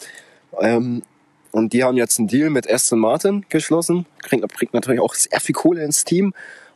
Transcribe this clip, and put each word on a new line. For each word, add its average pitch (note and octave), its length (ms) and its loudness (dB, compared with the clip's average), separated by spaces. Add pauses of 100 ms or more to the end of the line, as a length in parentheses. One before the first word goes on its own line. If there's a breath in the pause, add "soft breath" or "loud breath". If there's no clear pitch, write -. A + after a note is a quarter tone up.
(600 loud breath)
Ähm, A#2+ 400 0 (500)
und A2+ 220 0
die B2 100 2
haben B2+ 140 2
jetzt A#2 220 0
einen A2 100 0
Deal C#3+ 220 2
mit B2 200 0
Aston A#2 280 2
Martin E3+ 500 2
geschlossen, E3+ 560 0 (160)
kriegt, G#2 320 -2
bringt - 200 -4
natürlich A#2+ 280 0
auch B2 120 0
sehr - 280 -2
viel - 140 -4
Kohle E3+ 280 2
ins - 220 -2
Team. F#3 280 2 (420 loud breath)